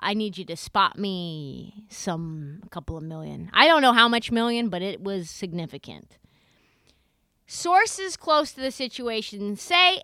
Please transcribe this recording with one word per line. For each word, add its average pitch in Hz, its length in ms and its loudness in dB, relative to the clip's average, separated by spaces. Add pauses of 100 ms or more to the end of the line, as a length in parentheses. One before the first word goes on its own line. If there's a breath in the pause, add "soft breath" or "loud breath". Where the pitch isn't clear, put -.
I 196 140 -2
need 214 220 -4
you 185 80 -8
to 165 120 -10
spot - 420 0
me 175 880 -8
some, 160 760 -8
a 165 40 -20
couple 165 280 -10
of 156 60 -12
million." 160 500 -12
I 233 140 10
don't 320 160 8
know 254 100 6
how 233 160 6
much 233 240 -2
million, 233 340 0
but 180 140 -4
it 190 200 -6
was 190 280 -6
significant. 156 880 -10 (1300)
Sources 381 720 2
close 302 340 0
to - 80 -16
the 262 120 -2
situation 220 840 -6
say 359 480 2